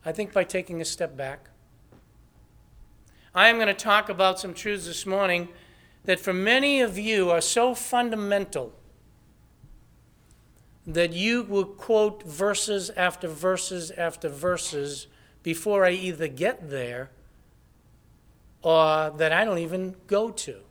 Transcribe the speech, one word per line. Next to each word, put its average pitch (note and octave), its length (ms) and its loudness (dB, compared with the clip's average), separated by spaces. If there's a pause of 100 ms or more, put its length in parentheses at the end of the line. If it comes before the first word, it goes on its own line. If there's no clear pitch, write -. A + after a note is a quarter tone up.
I D#3+ 80 -6
think G3+ 200 -6
by F#3+ 100 4
taking F3+ 380 -4
a E3 40 -6
step - 300 -6
back. C3+ 360 -10 (1800)
I G3 140 8
am A#3 100 6
gonna G#3 160 2
talk G#3 340 2
about F#3 320 2
some F#3 140 -8
truths G3+ 320 -6
this E3+ 180 -8
morning F#3 460 0 (540)
that F#3 140 2
for F#3+ 140 -4
many B3+ 480 2
of G3+ 180 0
you G#3 320 0
are E3+ 120 4
so A#3+ 320 2
fundamental G3+ 960 -2 (2250)
that E3 260 0
you A3+ 300 0
will G3 240 0
quote G#3+ 560 0
verses G3 760 -2
after F3+ 320 0
verses E3+ 640 -2
after E3+ 380 -4
verses D3 760 -4 (360)
before F#3+ 420 2
I F3+ 60 6
either F3+ 380 -4
get D#3+ 420 -2
there B2+ 400 -6 (1500)
or D#3 540 4
that D#3 160 2
I F#3 120 4
don't G3 140 0
even F#3 380 -4 (100)
go G#3+ 240 0
to. G#2+ 400 -10